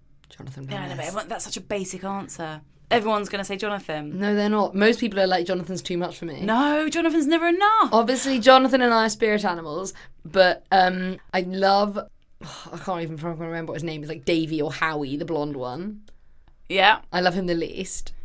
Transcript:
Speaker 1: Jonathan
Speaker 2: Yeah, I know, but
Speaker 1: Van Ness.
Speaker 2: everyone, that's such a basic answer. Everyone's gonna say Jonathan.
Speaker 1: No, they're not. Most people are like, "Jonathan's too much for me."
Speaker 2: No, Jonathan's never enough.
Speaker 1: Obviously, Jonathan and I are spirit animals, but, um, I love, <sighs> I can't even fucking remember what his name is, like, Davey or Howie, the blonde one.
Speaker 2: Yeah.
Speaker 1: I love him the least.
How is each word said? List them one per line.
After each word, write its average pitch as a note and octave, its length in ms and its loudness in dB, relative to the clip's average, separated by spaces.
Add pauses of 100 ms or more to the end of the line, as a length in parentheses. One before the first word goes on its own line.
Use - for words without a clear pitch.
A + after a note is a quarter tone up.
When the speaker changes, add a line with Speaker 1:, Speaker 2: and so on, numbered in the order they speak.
(280)
Speaker 1:
Jonathan - 400 -16
Speaker 2:
Yeah, G3+ 80 -8
I G3 60 -8
know, - 0 -
but - 60 -10
Speaker 1:
Van - 80 -10
Ness. D3+ 120 -8
Speaker 2:
everyone, G3+ 200 -8
that's G#3 160 -6
such G3 120 -10
a G#3+ 40 -8
basic F#3 440 -6
answer. E3+ 580 -8 (280)
Everyone's G#3+ 380 0
gonna G3 160 -6
say G3 120 -8
Jonathan. F#3 640 -6
Speaker 1:
No, G#3 160 0
they're G#3 140 2
not. G#3 260 2
Most A3 260 4
people G3+ 200 -2
are F#3+ 60 4
like, F#3 200 0
"Jonathan's F3+ 360 -4
too F3 160 -4
much F3 200 -4
for E3+ 80 -10
me." D3+ 160 -8
Speaker 2:
No, D4 460 2
Jonathan's D#4+ 380 2
never E4 220 2
enough. G4+ 440 4
Speaker 1:
Obviously, B3+ 460 2
Jonathan C4 440 8
and A#3+ 120 4
I A3+ 120 4
are - 20 2
spirit G#3+ 360 0
animals, E3+ 500 -4 (300)
but, F3+ 460 4
um, F#3 480 2 (140)
I F#3 80 2
love, G3 580 2 (420)
<sighs> - 320 -16
I - 60 -12
can't F3 240 -4
even D#3+ 140 -8
fucking D#3+ 240 -8
remember E3 320 -8
what - 40 -8
his D#3 80 -8
name D#3 200 -6
is, D3 40 -12
like, D#3+ 160 -12
Davey D#3+ 380 0
or D3+ 100 -2
Howie, D3+ 440 -4
the D#3 80 -6
blonde D3+ 320 -4
one. D#3+ 460 -8 (680)
Speaker 2:
Yeah. F#3+ 320 4 (120)
Speaker 1:
I F3+ 80 0
love F3+ 140 2
him F#3+ 120 -2
the F3 80 0
least. - 580 -6 (120)